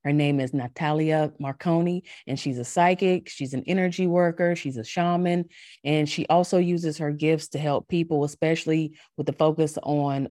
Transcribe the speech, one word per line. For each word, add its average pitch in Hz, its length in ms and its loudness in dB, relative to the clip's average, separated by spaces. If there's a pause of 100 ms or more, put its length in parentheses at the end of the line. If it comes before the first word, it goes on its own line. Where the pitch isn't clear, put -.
Her 143 80 0
name 147 260 2
is 131 160 -2
Natalia 151 840 0
Marconi, 170 640 -2 (220)
and 135 120 -4
she's 127 200 -4
a 120 60 -6
psychic, 180 640 2
she's 135 240 -8
an 131 140 -6
energy 185 400 0
worker, 175 480 2
she's 135 220 -6
a 110 80 -8
shaman, 175 640 0 (380)
and 151 240 2
she - 200 -4
also 175 300 4
uses 170 400 0
her 151 120 -2
gifts 151 380 0
to 143 100 -8
help 147 300 -2
people, 165 360 0
especially 160 720 -2 (200)
with 147 100 -4
the - 60 -2
focus 156 500 2
on 143 460 0 (100)